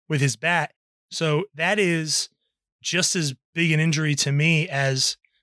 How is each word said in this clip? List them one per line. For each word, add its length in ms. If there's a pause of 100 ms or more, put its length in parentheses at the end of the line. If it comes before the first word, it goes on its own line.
with 140
his 140
bat. 380 (360)
So 360 (100)
that 240
is 500 (520)
just 340
as 200 (180)
big 180
an 80
injury 360
to 160
me 380
as 480 (260)